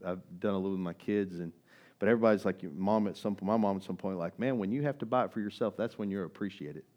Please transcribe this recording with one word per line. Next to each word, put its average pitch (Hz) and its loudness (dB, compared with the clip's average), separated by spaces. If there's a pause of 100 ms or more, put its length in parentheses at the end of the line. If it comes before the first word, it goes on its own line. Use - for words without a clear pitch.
I've 90 -6
done 104 0
a 95 0
little 95 0
with 95 -2
my 87 -2
kids, 98 -2
and, 85 -6 (460)
but 101 4
everybody's 110 6
like, 95 0
your 82 -8
mom 101 2
at 92 -4
some, 104 -2
my 101 2
mom 101 2
at 92 -6
some 95 -6
point, 95 -4
like, 85 -4
"Man, 127 0
when 101 0
you 139 0
have 143 -2
to 117 -8
buy 120 2
it - -4
for 117 -4
yourself, 104 -2
that's 113 -4
when 101 -2
you're 98 -2
appreciated." 76 -8 (140)